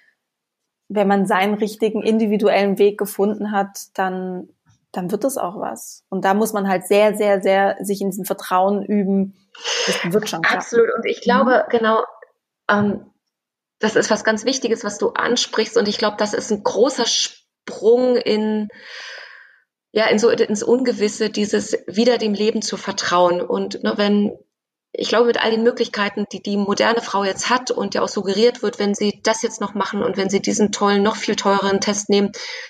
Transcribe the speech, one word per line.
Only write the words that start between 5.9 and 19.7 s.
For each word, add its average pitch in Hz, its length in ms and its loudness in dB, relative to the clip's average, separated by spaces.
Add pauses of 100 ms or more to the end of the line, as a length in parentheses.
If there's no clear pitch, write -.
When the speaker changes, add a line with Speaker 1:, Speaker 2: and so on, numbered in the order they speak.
Speaker 1:
Und 190 140 -4
da 190 100 4
muss 214 200 0
man 196 160 0
halt 185 180 -2
sehr, 208 300 4
sehr, 202 240 2
sehr 196 420 2
sich 196 180 -4
in 196 100 -2
diesem 190 120 -8
Vertrauen 190 600 0
üben. 196 520 0 (520)
Das 180 260 -2
wird 214 160 0
schon 165 120 -6
klappen. 175 180 0
Speaker 2:
Absolut. 233 360 -2
Und 233 100 -4
ich - 160 -4
glaube, 247 460 4
Speaker 1:
Mhm. - 20 -12
Speaker 2:
genau, 220 340 2 (680)
ähm, 208 380 0 (720)
das 214 180 0
ist - 120 2
was 214 140 0
ganz 220 220 0
Wichtiges, 233 400 -2
was 208 120 -6
du 196 120 0
ansprichst. - 640 -2
Und 202 140 2
ich 202 80 -2
glaube, 208 200 0
das 208 160 -2
ist - 180 -4
ein 202 120 -2
großer 233 420 2
Sprung - 1080 0
in, 214 540 0 (1200)